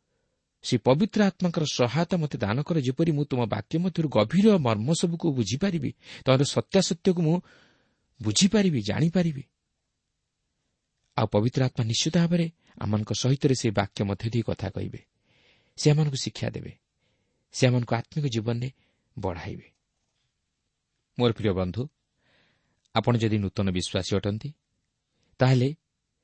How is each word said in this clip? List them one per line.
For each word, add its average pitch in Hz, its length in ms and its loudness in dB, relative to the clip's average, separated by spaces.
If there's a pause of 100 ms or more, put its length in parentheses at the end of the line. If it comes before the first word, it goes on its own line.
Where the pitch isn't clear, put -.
(640)
ସେ - 160 0
ପବିତ୍ର 165 440 2
ଆତ୍ମାଙ୍କର 175 440 0
ସହାୟତା 131 500 0
ମୋତେ 147 200 -4
ଦାନ 110 260 -2
କର, 165 160 -2
ଯେପରି 135 320 0
ମୁଁ 147 140 0
ତୁମ 123 220 -2
ବାକ୍ୟ 107 320 -4
ମଧ୍ୟରୁ 170 280 -2
ଗଭୀର 123 400 2 (120)
ମର୍ମ 113 360 0
ସବୁକୁ 170 360 -2
ବୁଝିପାରିବି, 135 600 -2 (300)
ତମର 131 220 4
ସତ୍ୟାସତ୍ୟକୁ 180 800 0
ମୁଁ 160 140 2 (840)
ବୁଝିପାରିବି, 165 640 2
ଜାଣିପାରିବି।" 143 640 0 (1700)
ଆଉ 113 100 2
ପବିତ୍ର 117 360 0
ଆତ୍ମା 127 220 -2
ନିଶ୍ଚିତ 117 320 -2
ଭାବରେ 170 280 2 (320)
ଆମମାନଙ୍କ 107 360 -2
ସହିତ 131 300 0 (120)
ସେ - 160 -2
ବାକ୍ୟ 101 320 -2
ମଧ୍ୟ 101 260 -4
ଦେଇ 113 140 -2
କଥା 95 260 -6
କହିବେ, - 320 -10 (760)
ସେ - 120 -2
ଆମମାନଙ୍କୁ 147 300 2
ଶିକ୍ଷା - 300 -8
ଦେବେ, - 220 -10 (840)
ସେ - 100 -8
ଆମମାନଙ୍କୁ 123 300 2
ଆତ୍ମିକ 143 320 -4
ଜୀବନରେ 117 420 -4 (480)
ବଢ଼ାଇବେ। 90 500 -8 (1500)
ମୋର 120 160 4
ପ୍ରିୟ 101 200 0
ବନ୍ଧୁ, 90 280 -4 (1120)
ଆପଣ 120 220 2
ଯଦି 107 200 2
ନୂତନ 98 340 -2
ବିଶ୍ୱାସୀ 92 440 -4
ଅଟନ୍ତି, 104 340 -2 (880)
ତାହେଲେ 131 300 4 (540)